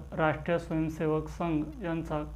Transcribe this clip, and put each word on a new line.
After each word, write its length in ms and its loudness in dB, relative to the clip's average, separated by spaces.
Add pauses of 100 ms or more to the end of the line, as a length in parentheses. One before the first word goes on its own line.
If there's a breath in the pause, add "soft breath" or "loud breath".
(140)
राष्ट्रीय 440 4
स्वयंसेवक 720 0
संघ 560 -2
यांचा 400 -2 (120)